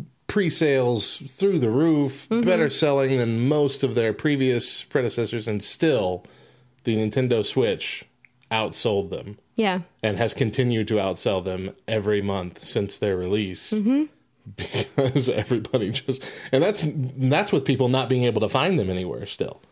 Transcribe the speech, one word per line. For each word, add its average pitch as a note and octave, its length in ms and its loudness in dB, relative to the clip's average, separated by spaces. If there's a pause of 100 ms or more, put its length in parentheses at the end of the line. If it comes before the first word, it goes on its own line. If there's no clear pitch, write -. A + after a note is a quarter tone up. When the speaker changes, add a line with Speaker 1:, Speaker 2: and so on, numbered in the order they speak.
(280)
Speaker 1:
pre-sales C3+ 880 2
through F#3 420 0
the A#2+ 120 2
roof, C#3+ 600 2
Speaker 2:
Mm-hmm. A3+ 160 2
Speaker 1:
better E3 240 4
selling C#3 460 2
than A#2 320 2
most D3 340 2
of B2+ 120 0
their A2+ 180 2
previous C3 720 0
predecessors, A#2 640 -2
and G#2 160 -2
still G2+ 600 0 (600)
the A2+ 120 2
Nintendo A2 480 2
Switch G#2+ 600 -2 (480)
outsold G2+ 580 0
them. F#2+ 280 -10 (180)
Speaker 2:
Yeah. F#3+ 240 0 (220)
Speaker 1:
And G#2 160 0
has A#2 160 0
continued A#2+ 540 0
to A2+ 60 0
outsell F#2+ 500 0
them F#2+ 300 -6 (140)
every G#2 340 0
month G2 400 -4
since G2+ 340 -4
their G2+ 200 0
release. F#2 560 -4
Speaker 2:
Mm-hmm. A#3 320 2 (520)
Speaker 1:
Because B2+ 720 -2
everybody G#2+ 640 -2
just, - 340 -6 (280)
and C3+ 100 4
that's, G3+ 260 0
that's C3+ 640 0
with C#3+ 140 2
people B2+ 220 2
not B2+ 200 0
being B2+ 160 2
able A2+ 160 2
to G#2+ 80 2
find D#3+ 300 2
them G2 100 0
anywhere F#2 380 -4
still. - 340 -8 (120)